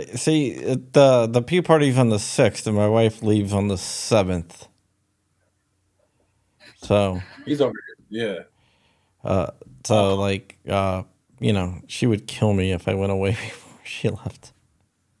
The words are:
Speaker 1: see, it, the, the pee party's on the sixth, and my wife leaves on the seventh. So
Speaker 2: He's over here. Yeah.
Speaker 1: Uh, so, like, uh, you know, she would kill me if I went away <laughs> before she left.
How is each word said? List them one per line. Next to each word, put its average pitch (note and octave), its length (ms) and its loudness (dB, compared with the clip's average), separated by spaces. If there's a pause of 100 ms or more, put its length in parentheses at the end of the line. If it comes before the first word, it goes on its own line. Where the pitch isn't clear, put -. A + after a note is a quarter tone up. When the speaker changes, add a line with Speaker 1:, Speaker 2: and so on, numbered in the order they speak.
(160)
Speaker 1:
see, D3 360 0
it, F#2+ 420 -6
the, C3 340 6
the A#2 140 0
pee E3+ 200 0
party's D3 360 4
on B2 120 4
the G#2+ 100 2
sixth, - 480 0
and G#2+ 100 0
my G#2 100 4
wife A2 360 2
leaves G#2 280 0
on G2+ 180 0
the G2 80 -2
seventh. - 880 -2 (2000)
So G2 440 0 (240)
Speaker 2:
He's C#3+ 160 -2
over A#2+ 120 0 (360)
here. G#2 360 -8 (800)
Yeah. - 60 -6
Speaker 1:
Uh, F#2+ 220 -2 (340)
so, G2 300 2
like, G2 420 -4 (120)
uh, F#2+ 340 -2 (360)
you A2 140 0
know, F2+ 340 -4
she - 200 -4
would G#2+ 200 -2
kill G#2+ 260 0
me F#2+ 180 0
if F2+ 160 -6
I G#2+ 60 0
went G2 180 -2
away G2 200 -2
<laughs> - 0 -
before - 520 -10
she - 260 -6
left. - 440 -12 (680)